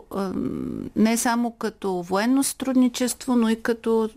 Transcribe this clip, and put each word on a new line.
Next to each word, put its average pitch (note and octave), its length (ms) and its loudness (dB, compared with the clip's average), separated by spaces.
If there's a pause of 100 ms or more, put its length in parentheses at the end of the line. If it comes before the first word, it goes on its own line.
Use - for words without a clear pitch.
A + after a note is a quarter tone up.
(100)
а, F#3+ 220 -4 (640)
не A3 200 4
само A#3 340 0
като G3 520 -4
военно G#3+ 400 2
сътрудничество, B3+ 920 0
но A3+ 120 4
и A3+ 140 0
като, A3+ 540 0